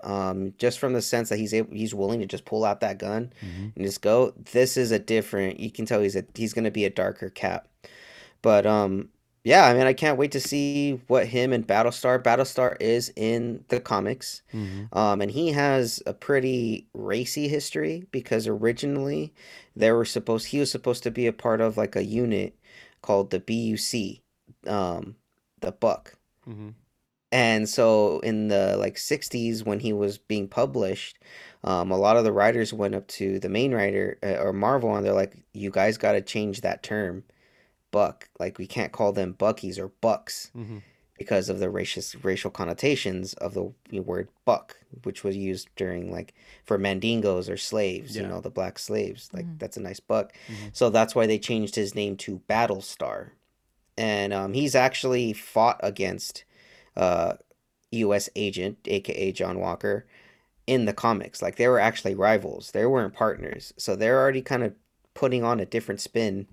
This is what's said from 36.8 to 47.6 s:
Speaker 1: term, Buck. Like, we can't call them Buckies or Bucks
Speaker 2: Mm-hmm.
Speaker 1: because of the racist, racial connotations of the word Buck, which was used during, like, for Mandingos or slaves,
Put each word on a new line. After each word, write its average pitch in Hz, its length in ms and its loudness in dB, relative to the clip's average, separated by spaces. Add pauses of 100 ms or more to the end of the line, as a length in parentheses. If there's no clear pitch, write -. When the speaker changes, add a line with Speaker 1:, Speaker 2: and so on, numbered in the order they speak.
Speaker 1:
term, 98 400 -4 (680)
Buck. - 380 0 (100)
Like, 92 180 -6
we 95 100 -8
can't - 240 -4
call 104 220 2
them 95 200 -2
Buckies 98 460 -2
or 95 100 -8 (120)
Bucks - 540 -2
Speaker 2:
Mm-hmm. 113 220 -12 (400)
Speaker 1:
because 98 320 -2
of 95 100 -4
the 95 80 -2
racist, 92 560 -8
racial 98 280 -2
connotations 95 840 -2
of - 180 -8
the 92 200 -6 (260)
word 90 300 -6 (160)
Buck, - 320 0 (260)
which - 200 -10
was 98 120 -2
used 95 400 -6
during, 90 360 -6
like, 87 220 -10 (320)
for 104 120 0
Mandingos 98 720 0
or 98 80 -6
slaves, 104 580 -4